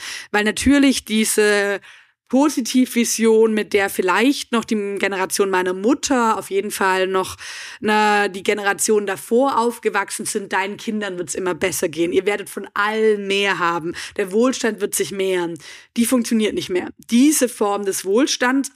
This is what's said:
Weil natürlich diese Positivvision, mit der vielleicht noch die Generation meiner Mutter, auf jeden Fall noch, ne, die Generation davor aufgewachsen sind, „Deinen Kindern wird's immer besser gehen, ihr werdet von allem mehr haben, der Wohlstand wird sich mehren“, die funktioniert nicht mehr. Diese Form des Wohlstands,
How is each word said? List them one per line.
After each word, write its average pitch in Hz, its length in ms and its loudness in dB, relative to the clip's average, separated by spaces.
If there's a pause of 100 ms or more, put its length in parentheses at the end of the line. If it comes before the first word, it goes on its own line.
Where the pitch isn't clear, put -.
(300)
Weil 208 140 2
natürlich 269 640 2
diese 208 720 2 (480)
Positivvision, 233 1200 2
mit 214 220 -2
der 196 160 2
vielleicht 202 640 0
noch 226 120 0
die 202 340 -4
Generation 196 520 -2
meiner 185 240 0
Mutter, 226 640 0
auf - 120 -10
jeden 196 200 -2
Fall 190 360 2
noch, 190 300 -2 (440)
ne, 208 500 2
die 185 120 -10
Generation 208 640 0
davor 233 540 0
aufgewachsen 214 640 -2
sind, 196 260 -6
„Deinen 196 280 -4
Kindern 208 400 -6
wird's 170 160 -8
immer 180 200 -4
besser 175 360 -2
gehen, 170 200 -2
ihr 185 140 2
werdet 202 240 -4
von 196 240 -12
allem 214 540 2
mehr 196 320 0
haben, 170 340 -2 (240)
der 190 160 -4
Wohlstand 226 480 0
wird 202 140 -4
sich 190 180 -4
mehren“, 185 460 -2 (400)
die 233 80 4
funktioniert 226 480 0
nicht 175 160 -6
mehr. 180 180 -2 (220)
Diese 262 400 4
Form 202 340 -2
des 185 220 -4
Wohlstands, 254 680 0